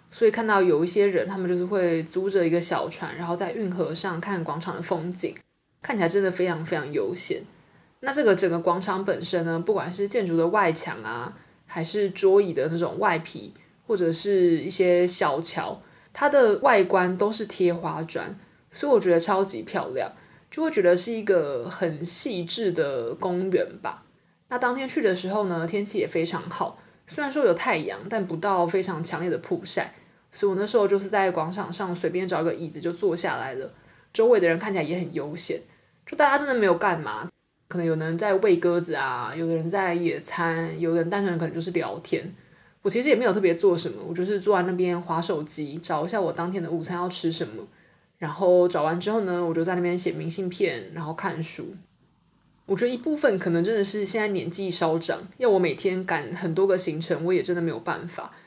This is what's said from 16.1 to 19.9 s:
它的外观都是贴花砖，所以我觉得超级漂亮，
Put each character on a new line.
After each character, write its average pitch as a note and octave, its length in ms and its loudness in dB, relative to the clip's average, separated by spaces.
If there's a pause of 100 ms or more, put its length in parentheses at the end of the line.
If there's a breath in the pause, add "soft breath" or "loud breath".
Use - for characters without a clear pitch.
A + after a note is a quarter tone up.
它 - 160 2
的 B3+ 300 6
外 A#3 260 6
观 F#3 320 2
都 G3+ 160 0
是 A3 140 -4
贴 F3 280 2
花 D#3+ 300 -6
砖， - 340 -8 (340 loud breath)
所 - 180 -4
以 - 20 8
我 A#3 80 8
觉 F#3 120 4
得 E3+ 80 8
超 F#3+ 240 2
级 F#3+ 180 -4
漂 - 280 -4
亮， B2+ 220 -4 (400 loud breath)